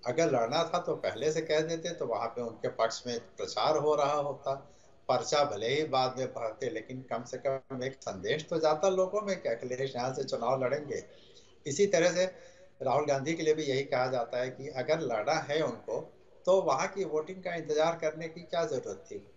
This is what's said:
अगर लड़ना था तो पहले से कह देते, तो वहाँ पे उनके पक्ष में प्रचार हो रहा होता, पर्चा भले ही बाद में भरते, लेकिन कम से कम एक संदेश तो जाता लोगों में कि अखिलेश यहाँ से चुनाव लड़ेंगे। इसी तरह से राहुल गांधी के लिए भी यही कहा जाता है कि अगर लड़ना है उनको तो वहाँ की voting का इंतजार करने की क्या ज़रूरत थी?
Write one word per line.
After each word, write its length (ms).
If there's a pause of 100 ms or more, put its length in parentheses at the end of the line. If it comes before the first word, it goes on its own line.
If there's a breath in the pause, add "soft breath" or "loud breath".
अगर 260
लड़ना 320
था 160
तो 160
पहले 360
से 100
कह 180
देते, 300
तो 160
वहाँ 220
पे 140
उनके 260
पक्ष 400
में 120
प्रचार 580
हो 180
रहा 180
होता, 400 (540 loud breath)
पर्चा 360
भले 240
ही 160
बाद 360
में 80
भरते, 420
लेकिन 320
कम 220
से 140 (100)
कम 360
एक 100
संदेश 560
तो 100
जाता 300
लोगों 320
में 200
कि 80
अखिलेश 460
यहाँ 180
से 100
चुनाव 400
लड़ेंगे। 400 (640 loud breath)
इसी 200
तरह 240
से 140 (560 loud breath)
राहुल 240
गांधी 280
के 100
लिए 100
भी 100
यही 200
कहा 240
जाता 300
है 120
कि 180
अगर 320
लड़ना 340
है 280
उनको 580 (260)
तो 160
वहाँ 260
की 160
voting 400
का 120
इंतजार 400
करने 320
की 140
क्या 240
ज़रूरत 460
थी? 40 (220)